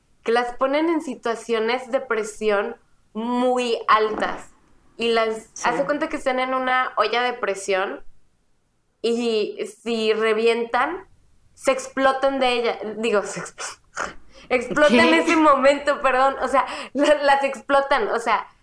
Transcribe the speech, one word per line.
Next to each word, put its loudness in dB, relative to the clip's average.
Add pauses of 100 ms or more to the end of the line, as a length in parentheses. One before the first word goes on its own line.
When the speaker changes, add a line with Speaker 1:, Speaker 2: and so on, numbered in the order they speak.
(240)
Speaker 1:
Que 0
las 0
ponen 0
en 0
situaciones -4
de 0
presión -2 (360)
muy 0 (100)
altas. 0 (460)
Y -2
las, -2
Speaker 2:
Sí. -4
Speaker 1:
hace 0
cuenta -2
que -8
están -2
en -2
una -2
olla 0
de 0
presión -4 (960)
y -2 (240)
si -2
revientan, 0 (480)
se 0
explotan 0
de 2
ella. -2 (200)
Digo, 0
se -8
expl-, -12 (340)
<laughs> -20
explotan 4
Speaker 2:
¿Qué? 6
Speaker 1:
ese 2
momento, 4
perdón. 2
O 0
sea, 2 (260)
la-, 4
las 4
explotan. 0
O -2
sea, -2 (160)